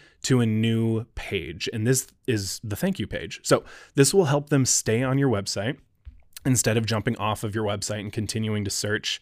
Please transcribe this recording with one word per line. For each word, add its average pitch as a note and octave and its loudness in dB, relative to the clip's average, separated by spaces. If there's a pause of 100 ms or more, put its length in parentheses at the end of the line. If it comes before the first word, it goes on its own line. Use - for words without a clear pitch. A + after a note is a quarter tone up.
(240)
to B2+ 4
a A#2+ 4
new A2+ 2
page. - -6
And G#2+ -4
this B2+ 2 (180)
is G#2 -2
the G#2 -4
thank F#3+ -2
you G2 -4
page. - -10
So - 2 (300)
this C#3 6
will G3 6
help C#3+ 0
them C3+ 4
stay - 0
on C3 0
your C#3 4
website G#2+ -2 (680)
instead A#2 2
of A2+ 0
jumping A2 -2
off G#2 -2
of G#2+ -4
your A2 -2
website G#2 -4
and G2+ -10
continuing G#2+ -2
to G2 -4
search - -4